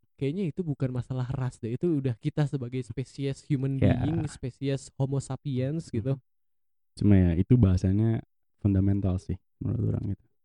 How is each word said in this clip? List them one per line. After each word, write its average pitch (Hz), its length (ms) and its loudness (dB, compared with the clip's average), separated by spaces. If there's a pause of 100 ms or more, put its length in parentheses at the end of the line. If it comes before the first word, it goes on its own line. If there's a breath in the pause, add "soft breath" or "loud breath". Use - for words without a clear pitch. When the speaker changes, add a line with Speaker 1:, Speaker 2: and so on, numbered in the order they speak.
(140)
Speaker 1:
kayaknya 156 340 -4
itu 180 160 -4
bukan 139 260 -2
masalah 127 380 -6
ras 131 320 -6
deh. 117 160 -4
Itu 165 240 0
udah 131 160 -2
kita 147 320 -2
sebagai 127 320 -6
spesies 135 640 -8
human 135 320 -2
Speaker 2:
Ya. 123 240 4
Speaker 1:
being, 156 260 0
spesies 135 720 -6
Homo 135 240 0
sapiens 135 720 -4
gitu. 127 240 -2
Speaker 2:
Mhm. - 80 -12 (720)
Cuma 104 180 6
ya, 92 200 8
itu 95 200 4
bahasanya 104 680 2 (320)
fundamental 98 640 2
sih 95 160 -6 (220)
menurut 107 340 -2
orang 101 240 -4
gitu. - 80 -16 (200)